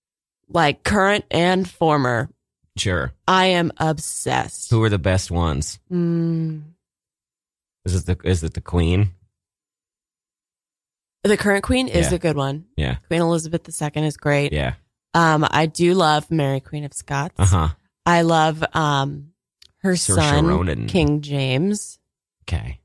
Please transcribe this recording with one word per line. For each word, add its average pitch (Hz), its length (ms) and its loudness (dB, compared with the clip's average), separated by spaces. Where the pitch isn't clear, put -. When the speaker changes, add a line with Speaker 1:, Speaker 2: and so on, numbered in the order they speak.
Speaker 1:
Like, 151 340 0
current 202 460 2
and 180 400 0
former. 139 600 0
Speaker 2:
Sure. 85 360 -2
Speaker 1:
I 185 200 4
am 175 300 2
obsessed. - 920 -4
Speaker 2:
Who 113 100 4
are 110 80 4
the 104 80 0
best 92 320 0
ones? 80 480 -2
Speaker 1:
Mm. 165 720 -2
Speaker 2:
Is 92 100 -4
it 85 100 -2
the, - 220 -4
is 90 160 0
it 80 100 -6
the - 80 -8
Queen? 87 500 0
Speaker 1:
The 202 140 2
current 202 260 2
Queen 254 240 0
is 160 220 2
Speaker 2:
Yeah. 180 60 0
Speaker 1:
a 170 40 -2
good 160 160 0
one. 143 300 -4
Speaker 2:
Yeah. 64 200 -2
Speaker 1:
Queen 170 140 0
Elizabeth 165 420 0
the - 80 -20
second 151 320 -4
is 151 140 -2
great. 143 340 0
Speaker 2:
Yeah. 71 220 -2
Speaker 1:
Um, 160 360 4
I 156 180 2
do 175 260 2
love 156 380 2
Mary 139 280 0
Queen 147 240 -10
of 143 100 -12
Scots. 143 460 -6
Speaker 2:
Uh-huh. 90 300 2
Speaker 1:
I 170 180 4
love, 160 400 2
um, 143 540 -2
her 190 160 0
Speaker 2:
Saoirse 165 220 0
Speaker 1:
son, 147 320 4
Speaker 2:
Ronan. 180 400 0
Speaker 1:
King 151 340 2
James. 143 800 -2
Speaker 2:
Okay. 65 420 -8